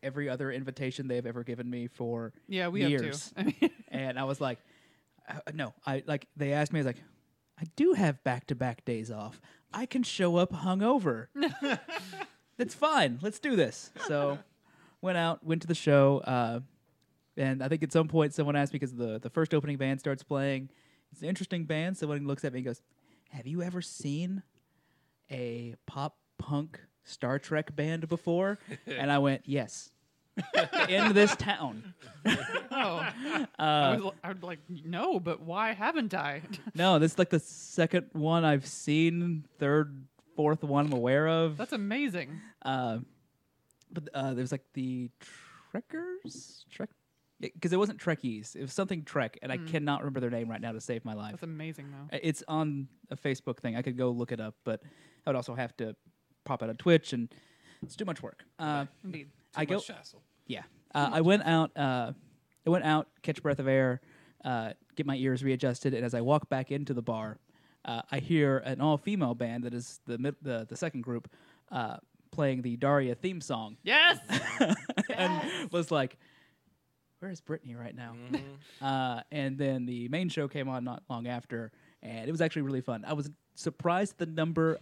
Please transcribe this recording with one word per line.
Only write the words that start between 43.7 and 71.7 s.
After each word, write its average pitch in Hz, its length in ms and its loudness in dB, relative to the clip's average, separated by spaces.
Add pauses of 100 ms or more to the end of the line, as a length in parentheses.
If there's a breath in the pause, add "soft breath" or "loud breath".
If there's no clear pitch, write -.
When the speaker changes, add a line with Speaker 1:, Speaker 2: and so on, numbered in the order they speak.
Speaker 1:
but, 151 200 -8
uh, 135 220 -2
there 123 80 -2
was, 127 80 -4
like, 135 220 -6
the 127 360 -4 (600 loud breath)
Trekkers? - 1000 -10
Trek-, - 220 -10 (480)
yeah, - 120 -8 (120)
'cause 170 100 0
it 180 60 4
wasn't 202 220 0
Trekkies. 120 560 -2
It - 60 -8
was 131 100 -8
something 190 320 -2
Trek, - 360 -2
and 131 120 -6
I 127 60 -2
Speaker 2:
Mm. 165 100 -8
Speaker 1:
cannot 147 320 0
remember 135 180 -4
their 123 120 0
name 117 200 -2
right 113 100 -6
now 117 120 -6
to 110 80 -8
save 113 240 -4
my 110 100 -6
life. 107 180 -8
Speaker 2:
That's 170 120 -12
amazing, 156 480 -10
though. 139 240 -10
Speaker 1:
I-, - 80 -4
it's 160 240 0
on 151 400 0 (200)
a 131 80 -6
Facebook 131 440 -2
thing. 117 160 -4
I 127 60 -2
could 127 140 -2
go 127 140 2
look 120 220 -2
it 113 80 -6
up, 110 240 -10
but 110 180 -2 (420 loud breath)
I 147 60 0
would 135 60 2
also 120 180 -4
have 120 220 -6
to 110 180 -6 (500)
pop 127 180 -4
out 110 80 -4
on 113 60 -6
Twitch, 165 360 6
and 120 200 -4 (520 loud breath)
it's 139 100 -12
too - 100 -6
much - 160 -6
work. - 240 -14 (140)
Uh, 160 60 -4
Speaker 3:
Right. 143 240 -2 (160)
Speaker 2:
Indeed. 160 260 -12 (260)
Speaker 1:
I 156 80 0
Speaker 3:
Too 147 60 -2
Speaker 1:
go 180 60 2
Speaker 3:
much 214 100 -4
hassle. - 360 -18 (260)
Speaker 1:
Yeah. 123 160 -8 (280)
Uh, 143 200 2
I 160 80 4
went 190 240 6
out, 165 320 4
uh, 131 360 0 (540)
I 160 40 4
went 175 160 4
out, 156 220 4 (120)
catch - 180 -4
a - 40 -14
breath 143 160 0
of 135 100 0
air, 131 320 4 (420 soft breath)
uh, 117 300 -2 (240)
get 151 80 -2
my 139 120 0
ears 131 280 0
readjusted, 131 480 2
and 117 100 0
as 120 120 -2
I 117 80 0
walk 143 260 4
back 131 240 -2
into 139 220 -2
the 120 80 -2
bar, 110 360 -6 (460 soft breath)
uh, 117 160 -4 (100)
I 143 100 -2
hear 143 380 4
an - 220 -4
all-female 151 540 2
band 120 300 -4
that 120 100 -6
is - 320 -10
the 120 100 -4
mid-, 135 240 -2
the, 120 260 -4
the 117 100 -12
second 147 260 -6
group, 117 260 -6 (420 soft breath)